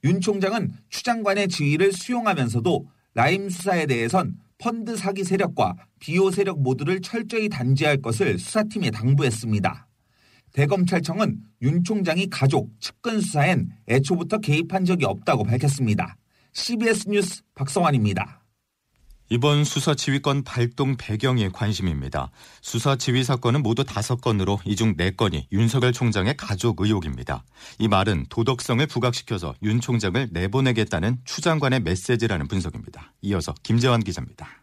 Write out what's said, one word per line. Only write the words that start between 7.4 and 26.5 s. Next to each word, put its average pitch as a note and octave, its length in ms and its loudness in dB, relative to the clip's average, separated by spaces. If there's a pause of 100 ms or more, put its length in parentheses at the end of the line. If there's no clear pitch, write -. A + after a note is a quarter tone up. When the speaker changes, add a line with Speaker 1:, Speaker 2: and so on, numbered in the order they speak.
Speaker 1:
단죄할 C#3 540 2
것을 A2+ 360 0
수사팀에 G#3+ 520 -2
당부했습니다. G#2+ 960 0 (640)
대검찰청은 F3+ 880 2 (240)
윤 E3 220 2
총장이 F3 440 0
가족, - 400 2 (120)
측근 - 400 -4
수사엔 D3 500 2 (180)
애초부터 E3+ 500 2
개입한 E3+ 460 0
적이 F3 200 2
없다고 G#2+ 400 0
밝혔습니다. A2+ 720 0 (360)
씨비에스 A3+ 560 -2
뉴스 G3+ 340 -2 (120)
박성환입니다. C3+ 840 0 (920)
Speaker 2:
이번 D3 340 4
수사 D3 300 0
지휘권 C#3 480 0
발동 A#2+ 540 -2
배경이 G#2+ 540 0
관심입니다. D2+ 800 -2 (320)
수사 C3+ 340 0
지휘 B2+ 280 0
사건은 B2+ 380 2
모두 A#2 220 2
다섯 A#2+ 380 -4
건으로 G2+ 420 2
이 G2+ 100 0
중 G#2+ 220 2
네 F2 140 0
건이 F#2 420 -2
윤석열 A#2 400 2
총장의 A#2 460 0
가족 G#2+ 420 -2